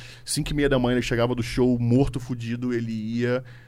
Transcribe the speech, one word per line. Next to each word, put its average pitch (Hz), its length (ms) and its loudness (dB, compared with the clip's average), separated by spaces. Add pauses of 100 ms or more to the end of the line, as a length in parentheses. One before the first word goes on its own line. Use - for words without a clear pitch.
(240)
cinco - 280 -4
e - 20 -2
meia 143 160 2
da 135 80 4
manhã 123 200 2
ele 120 40 2
chegava 117 320 0
do 120 80 -2
show, 123 380 2
morto, 127 400 4
fudido, 120 540 -4
ele 117 180 -2
ia 120 520 -2 (240)